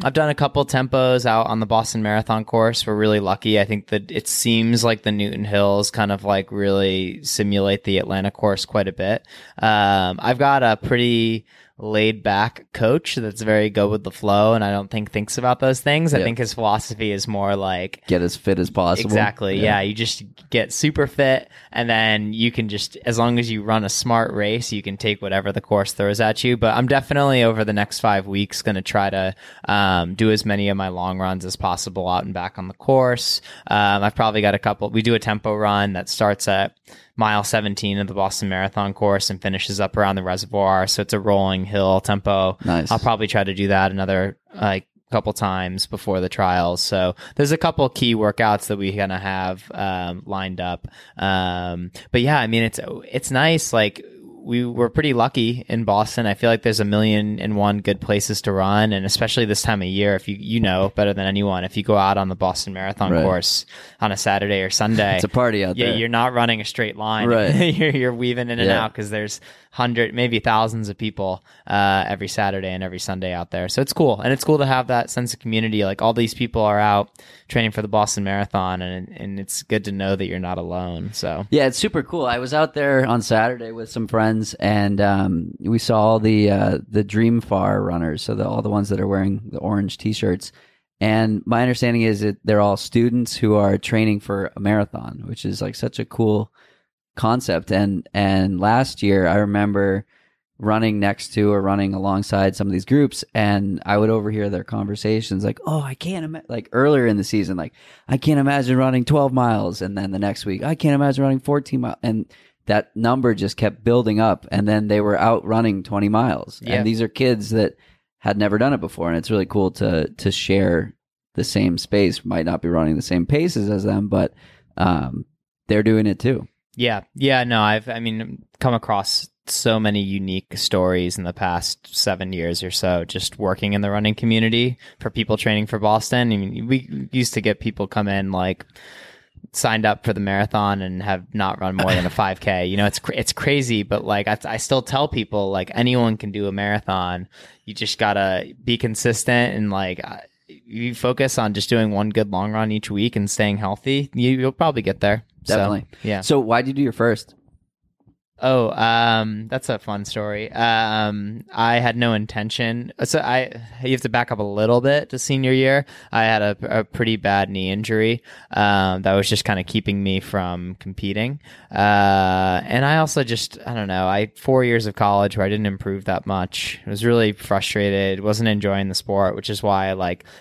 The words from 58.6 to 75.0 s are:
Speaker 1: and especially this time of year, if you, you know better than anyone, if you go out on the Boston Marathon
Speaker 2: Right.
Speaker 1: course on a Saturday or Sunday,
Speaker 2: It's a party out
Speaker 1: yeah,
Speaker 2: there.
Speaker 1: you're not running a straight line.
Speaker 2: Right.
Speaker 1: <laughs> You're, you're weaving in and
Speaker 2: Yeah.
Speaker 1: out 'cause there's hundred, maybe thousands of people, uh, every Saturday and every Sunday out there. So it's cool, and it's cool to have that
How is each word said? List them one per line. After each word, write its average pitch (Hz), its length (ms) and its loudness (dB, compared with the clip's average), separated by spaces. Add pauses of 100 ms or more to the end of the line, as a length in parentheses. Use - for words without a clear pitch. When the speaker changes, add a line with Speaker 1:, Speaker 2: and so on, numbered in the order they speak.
Speaker 1:
and 95 120 -2
especially 113 400 0
this 104 160 0
time 104 200 0
of 90 80 -4
year, 101 260 2
if 92 120 -6
you, 101 120 -6
you 107 220 -4
know 95 340 2
better 101 180 2
than 95 140 -2
anyone, 98 380 0
if 92 100 -10
you 104 80 -2
go 104 140 2
out 98 200 4
on 95 120 0
the 92 60 -6
Boston 92 380 -4
Marathon 95 380 -4
Speaker 2:
Right. 82 100 4
Speaker 1:
course 90 440 0 (340)
on 104 140 0
a 98 40 -4
Saturday 101 440 0
or 95 80 -2
Sunday, 107 460 2
Speaker 2:
It's 90 100 0
a 101 40 -6
party 113 360 2
out 92 100 -2
Speaker 1:
yeah, 120 120 0
Speaker 2:
there. 113 100 0
Speaker 1:
you're 113 120 -2
not 120 240 0
running 117 280 0
a 104 40 -8
straight - 300 -4
line. 110 320 -2
Speaker 2:
Right. 117 260 4
Speaker 1:
<laughs> 170 220 2
You're, 156 160 2
you're 127 220 2
weaving 120 360 -2
in 117 100 -4
and 117 100 2
Speaker 2:
Yeah. 113 160 2
Speaker 1:
out 107 100 -8
'cause 104 140 -8
there's 107 320 -6 (300)
hundred, 120 440 -2
maybe 117 240 0
thousands 110 500 0
of 101 80 -10
people, 98 460 -6 (240)
uh, 98 400 2
every 98 200 -6
Saturday 95 420 -4
and 92 140 -6
every 92 140 -8
Sunday 92 340 -6
out 87 200 -8
there. 90 180 -6
So - 140 0
it's - 100 -4
cool, 123 260 2
and 120 140 0
it's 135 100 -2
cool 156 140 2
to 139 80 2
have 127 220 0
that 123 240 -2